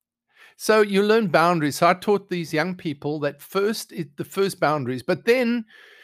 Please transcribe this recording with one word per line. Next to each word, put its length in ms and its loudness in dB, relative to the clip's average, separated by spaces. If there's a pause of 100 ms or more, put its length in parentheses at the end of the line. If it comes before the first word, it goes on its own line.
(580)
So 240 4
you 220 2
learn 260 2
boundaries. 480 2
So 100 4
I 60 4
taught 360 -2
these 240 -6
young 220 -2
people 460 -8
that 200 -6
first, 520 -4
it, 240 -10
the 80 -10
first 340 -4
boundaries, 420 -2
but 220 -4
then 400 0 (400)